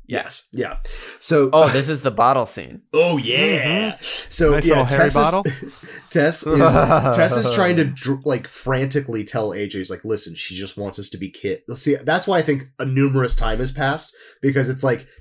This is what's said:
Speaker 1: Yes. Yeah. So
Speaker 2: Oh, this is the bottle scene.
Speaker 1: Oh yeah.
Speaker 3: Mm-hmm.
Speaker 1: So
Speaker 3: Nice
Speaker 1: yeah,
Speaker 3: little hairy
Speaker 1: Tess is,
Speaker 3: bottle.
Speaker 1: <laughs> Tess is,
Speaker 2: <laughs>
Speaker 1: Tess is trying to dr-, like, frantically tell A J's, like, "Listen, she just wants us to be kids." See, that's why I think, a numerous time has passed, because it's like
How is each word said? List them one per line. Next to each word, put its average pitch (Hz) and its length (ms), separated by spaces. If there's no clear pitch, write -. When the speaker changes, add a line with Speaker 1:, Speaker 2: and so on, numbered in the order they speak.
Speaker 1:
Yes. - 440
Yeah. - 280
So 147 340
Speaker 2:
Oh, 156 160
this 135 180
is 147 140
the 135 100
bottle 117 340
scene. - 360
Speaker 1:
Oh 165 240
yeah. 143 760
Speaker 3:
Mm-hmm. - 360
Speaker 1:
So 156 220
Speaker 3:
Nice 143 140
Speaker 1:
yeah, 160 40
Speaker 3:
little - 20
hairy 139 180
Speaker 1:
Tess 147 120
is, - 0
Speaker 3:
bottle. 165 280
Speaker 1:
<laughs> - 320
Tess 165 360
is, 151 140
Speaker 2:
<laughs> 151 560
Speaker 1:
Tess - 220
is - 180
trying 180 220
to 151 80
dr-, 135 400
like, 131 220
frantically 131 760
tell 107 300
A 104 140
J's, 92 220
like, 90 140
"Listen, 98 320
she - 200
just 95 220
wants 101 220
us 101 120
to 90 60
be 90 120
kids." - 320
See, 143 140
that's 151 320
why 185 120
I - 20
think, 139 220
a 151 60
numerous 135 500
time 113 240
has 127 120
passed, 143 420
because 135 260
it's 131 160
like 123 240